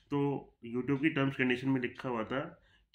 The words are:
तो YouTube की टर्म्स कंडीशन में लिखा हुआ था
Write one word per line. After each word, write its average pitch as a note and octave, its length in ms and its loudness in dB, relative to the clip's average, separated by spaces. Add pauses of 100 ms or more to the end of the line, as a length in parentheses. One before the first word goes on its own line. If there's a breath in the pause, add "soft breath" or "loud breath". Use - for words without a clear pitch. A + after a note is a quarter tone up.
(100 loud breath)
तो C#3+ 80 0 (480)
YouTube B2 340 0
की D#3 100 4
टर्म्स C3+ 260 0
कंडीशन B2+ 320 2
में C3+ 120 4
लिखा B2 280 -6
हुआ A2+ 160 -2
था B2+ 160 -2 (540 soft breath)